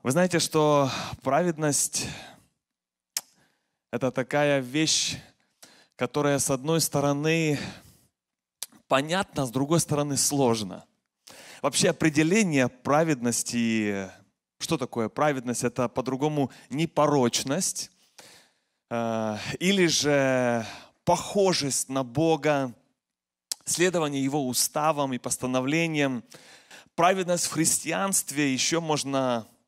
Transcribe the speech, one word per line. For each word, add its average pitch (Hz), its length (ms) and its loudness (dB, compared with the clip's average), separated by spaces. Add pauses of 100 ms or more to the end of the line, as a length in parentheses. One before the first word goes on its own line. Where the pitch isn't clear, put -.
Вы 120 80 -4
знаете, 175 300 2
что 147 500 2 (320)
праведность — 151 840 0 (1800)
это 120 200 -2
такая 143 500 0
вещь, 147 560 -2 (800)
которая, 143 440 0
с - 100 -2
одной 147 320 0
стороны, 147 760 0 (1300)
понятна, 147 580 0
с 113 60 -8
другой 139 280 2
стороны, 147 380 -2
сложна. 113 680 0 (760)
Вообще 160 280 0
определение 160 800 2
праведности, 117 1400 0 (480)
что 165 220 -4
такое 117 300 -4
праведность? 131 540 -2
Это 120 240 -2
по-другому 135 640 -2 (220)
непорочность, 147 1200 0 (1000)
э, 113 480 -2 (220)
или 185 260 2
же 131 800 2 (400)
похожесть - 840 0
на 135 140 -2
Бога, 143 680 0 (920)
следование 156 580 0
Его 135 240 -2
уставам 143 680 0
и 120 60 -6
постановлениям. 135 1040 -2 (720)
Праведность 175 500 2
в - 60 -4
христианстве 151 1000 0
ещё 165 300 0
можно 135 680 -2 (200)